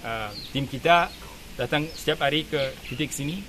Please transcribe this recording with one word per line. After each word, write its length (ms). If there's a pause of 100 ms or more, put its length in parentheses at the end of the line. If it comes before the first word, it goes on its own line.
em, 280 (200)
tim 160
kita 400 (480)
datang 400
setiap 320
hari 160
ke 320 (160)
titik 160
sini. 400